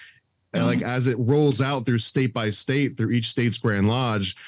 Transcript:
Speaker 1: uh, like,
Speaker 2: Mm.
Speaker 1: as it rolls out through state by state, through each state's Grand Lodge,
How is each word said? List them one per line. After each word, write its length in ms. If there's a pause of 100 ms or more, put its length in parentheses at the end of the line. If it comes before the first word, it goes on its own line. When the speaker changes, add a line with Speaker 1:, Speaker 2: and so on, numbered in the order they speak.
(560)
Speaker 1:
uh, 100
like, 140
Speaker 2:
Mm. 80
Speaker 1:
as 200
it 120
rolls 420
out 240
through 140
state 340
by 160
state, 480
through 140
each 180
state's 300
Grand 280
Lodge, 480 (120)